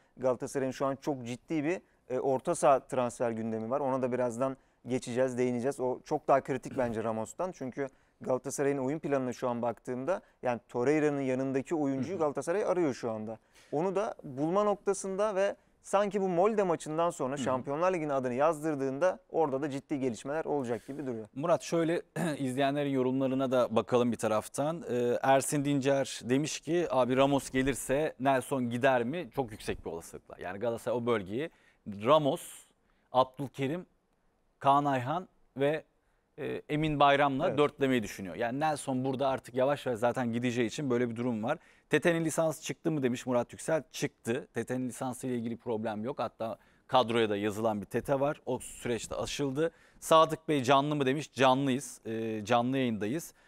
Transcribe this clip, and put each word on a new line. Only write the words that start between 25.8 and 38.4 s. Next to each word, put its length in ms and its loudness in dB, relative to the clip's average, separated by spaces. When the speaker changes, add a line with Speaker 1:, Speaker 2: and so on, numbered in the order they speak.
Speaker 2:
demiş 360 0
ki, 300 0
"Abi 260 2
Ramos 340 4
gelirse 720 0
Nelson 500 0
gider 340 2
mi?" 300 -6
Çok 160 -2
yüksek 360 -8
bir 40 -8
olasılıkla. 480 -12
Yani 200 -10
Galatasaray 400 -2
o 80 -4
bölgeyi 440 -2
Ramos, 800 0
Abdülkerim, 760 0
Kaan 260 4
Ayhan 440 -2
ve, 280 0
e, 300 -6
Emin 320 2
Bayram'la 480 6
Speaker 1:
Evet. 100 0
Speaker 2:
dörtlemeyi 440 4
düşünüyor. 320 -8
Yani 260 -2